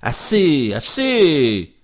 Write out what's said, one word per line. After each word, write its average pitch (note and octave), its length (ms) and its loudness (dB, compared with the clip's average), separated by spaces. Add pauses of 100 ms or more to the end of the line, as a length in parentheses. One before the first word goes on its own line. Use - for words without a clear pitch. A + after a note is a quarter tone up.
Assez! D3 720 0
Assez! D3 1080 0